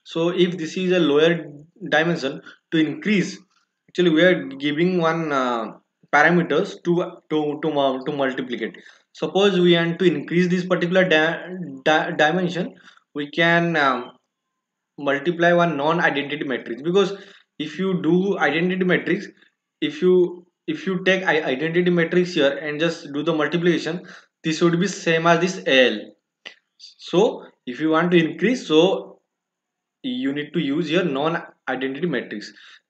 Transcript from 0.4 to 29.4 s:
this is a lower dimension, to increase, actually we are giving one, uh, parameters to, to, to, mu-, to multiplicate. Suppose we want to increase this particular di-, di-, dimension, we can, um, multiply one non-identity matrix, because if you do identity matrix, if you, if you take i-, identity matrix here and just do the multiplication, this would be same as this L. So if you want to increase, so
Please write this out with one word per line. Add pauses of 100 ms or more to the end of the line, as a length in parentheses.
this
is
a
lower (460)
dimension, (320)
to
increase, (500)
actually
we
are
giving
one,
uh, (480)
parameters
to, (380)
to,
to,
mu-,
to
multiplicate. (360)
Suppose
we
want
to
increase
this
particular
di-, (460)
di-,
dimension, (400)
we
can,
um, (840)
multiply
one
non-identity
matrix,
because (440)
if
you
do
identity
matrix, (540)
if
you, (200)
if
you
take
i-,
identity
matrix
here
and
just
do
the
multiplication, (420)
this
would
be
same
as
this
L. (800)
So (220)
if
you
want
to
increase,
so (840)